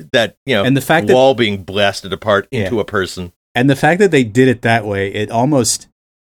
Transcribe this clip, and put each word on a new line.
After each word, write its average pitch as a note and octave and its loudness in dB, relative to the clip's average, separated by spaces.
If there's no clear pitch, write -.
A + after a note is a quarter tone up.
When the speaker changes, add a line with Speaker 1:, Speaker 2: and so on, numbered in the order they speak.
Speaker 1:
that, A2+ 0
you C3+ -2
know, G2 2
Speaker 2:
And C3 2
the C3 0
fact D#3+ 0
that B2 4
Speaker 1:
wall C3 6
being G#2 -2
blasted G2 -4
apart G2+ 0
Speaker 2:
Yeah. A2 -4
Speaker 1:
into G#2 -4
a G2 -4
person. F#2 -8
Speaker 2:
And B2+ 2
the C3+ 2
fact E3 0
that G3+ 4
they C#3 2
did B2 2
it A#2+ 0
that A2+ 0
way, G2 -4
it G#2 -6
almost, B2 -2